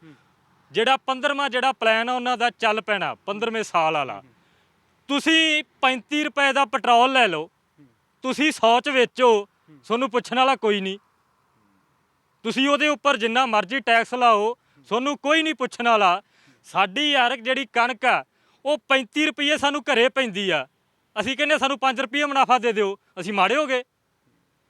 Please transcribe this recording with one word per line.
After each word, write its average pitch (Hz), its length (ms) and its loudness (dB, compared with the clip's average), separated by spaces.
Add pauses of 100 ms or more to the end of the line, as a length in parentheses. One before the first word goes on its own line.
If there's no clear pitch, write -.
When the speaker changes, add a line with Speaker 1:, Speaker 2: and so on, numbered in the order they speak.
Speaker 1:
ਹੂੰ। 156 100 -20 (580)
Speaker 2:
ਜਿਹੜਾ 233 260 0
ਪੰਦਰਵਾਂ 277 520 -4
ਜਿਹੜਾ 254 220 0
ਪਲਾਨ 226 380 0
ਆ 254 40 -2
ਉਹਨਾਂ 247 240 -4
ਦਾ 233 120 0
ਚੱਲ 214 320 -2
ਪੈਣਾ, 175 340 -4
ਪੰਦਰਵੇਂ 220 480 -6
ਸਾਲ 160 300 0
ਵਾਲਾ, 127 260 -6
Speaker 1:
ਹੂੰ। 123 160 -20 (720)
Speaker 2:
ਤੁਸੀਂ 311 560 0 (180)
ਪੈਂਤੀ 269 420 -2
ਰੁਪਏ 277 300 0
ਦਾ 269 120 2
ਪੈਟਰੋਲ 240 480 2
ਲੈ 247 140 4
ਲਓ, 160 180 -4
Speaker 1:
ਹੂੰ। - 400 -20 (360)
Speaker 2:
ਤੁਸੀਂ 262 300 0
ਸੌ 233 280 4
ਚ 277 100 -4
ਵੇਚੋ, 233 580 2 (220)
Speaker 1:
ਹੂੰ। 151 80 -20
Speaker 2:
ਤੁਹਾਨੂੰ 240 320 -4
ਪੁੱਛਣ 233 260 -4
ਵਾਲਾ 262 200 2
ਕੋਈ 208 260 -2
ਨਹੀਂ। 190 160 -6 (1500)
ਤੁਸੀਂ 262 260 -2
ਉਹਦੇ 285 180 2
ਉੱਪਰ 285 300 0
ਜਿੰਨਾ 233 280 0
ਮਰਜ਼ੀ 214 340 -2
ਟੈਕਸ 233 340 0
ਲਾਓ, 233 420 2 (320)
ਤੁਹਾਨੂੰ 254 300 -2
ਕੋਈ 311 260 0
ਨਹੀਂ 311 100 -4
ਪੁੱਛਣ 240 340 -6
ਵਾਲਾ। 202 340 4 (420)
ਸਾਡੀ 202 480 -2
ਯਾਰ 254 260 0
ਜਿਹੜੀ 254 360 -4
ਕਣਕ 240 320 -2
ਆ, 175 200 2 (400)
ਉਹ 294 120 0
ਪੈਂਤੀ 269 480 -2
ਰੁਪਏ 294 320 -2
ਸਾਨੂੰ 285 240 -2
ਘਰੇ 254 280 2
ਪੈਂਦੀ 202 400 -4
ਆ। 147 180 -2 (520)
ਅਸੀਂ 220 180 -4
ਕਹਿੰਦੇ, 294 200 0
"ਸਾਨੂੰ 269 220 -4
ਪੰਜ 262 220 -2
ਰੁਪਏ 277 220 -4
ਮੁਨਾਫਾ 269 340 2
ਦੇ 233 140 -2
ਦਿਓ।" 196 260 -2 (220)
ਅਸੀਂ 190 140 -8
ਮਾੜੇ 196 220 2
ਹੋ 302 120 0
ਗਏ? 254 160 -4 (880)